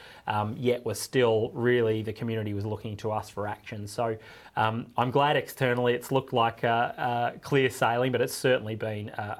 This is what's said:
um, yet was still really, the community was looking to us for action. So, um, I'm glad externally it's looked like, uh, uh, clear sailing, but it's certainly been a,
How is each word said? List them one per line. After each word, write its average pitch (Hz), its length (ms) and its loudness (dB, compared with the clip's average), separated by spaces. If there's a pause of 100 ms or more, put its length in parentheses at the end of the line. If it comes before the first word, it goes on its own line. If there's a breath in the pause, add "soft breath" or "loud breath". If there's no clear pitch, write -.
(260 loud breath)
um, 107 320 -2
yet 120 260 0
was 107 160 -4
still 117 540 2
really, 117 480 2
the 104 100 -6
community 110 400 -4
was 101 140 -4
looking 107 320 -6
to 110 120 -4
us 107 200 -4
for 104 180 -6
action. 104 380 -10
So, 113 280 -2 (420 loud breath)
um, 110 300 0 (120)
I'm 123 140 2
glad 143 240 4
externally 123 580 2
it's 120 160 -6
looked 131 220 0
like, 117 320 2
uh, - 20 4 (320)
uh, 120 320 0 (100)
clear 135 300 2
sailing, 123 400 2
but 120 100 0
it's - 140 0
certainly 113 400 2
been 107 360 -6
a, 107 300 -8